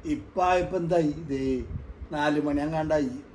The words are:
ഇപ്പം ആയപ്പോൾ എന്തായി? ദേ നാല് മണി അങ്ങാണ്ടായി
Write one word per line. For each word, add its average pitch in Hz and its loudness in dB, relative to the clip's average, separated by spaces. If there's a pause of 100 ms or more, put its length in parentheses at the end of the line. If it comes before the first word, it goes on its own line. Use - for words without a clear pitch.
(140)
ഇപ്പം - -2
ആയപ്പോൾ 180 2
എന്തായി? 165 4 (180)
ദേ 135 -2 (720)
നാല് 151 2
മണി 143 0
അങ്ങാണ്ടായി 156 0 (220)